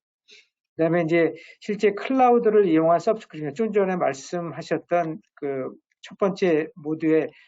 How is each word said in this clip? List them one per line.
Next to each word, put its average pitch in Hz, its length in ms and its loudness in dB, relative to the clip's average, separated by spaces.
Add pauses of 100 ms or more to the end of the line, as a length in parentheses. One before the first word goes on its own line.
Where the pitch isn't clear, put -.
(760)
그다음에 160 260 2
이제 165 320 2 (260)
실제 202 320 0
클라우드를 233 760 2
이용한 160 340 4
서브스크립션, 156 540 -4
좀 220 180 -4
전에 196 240 0
말씀하셨던 160 1200 -4 (160)
그 135 340 -6 (320)
첫 - 160 -20
번째 180 580 0
모듈의, 156 520 0 (200)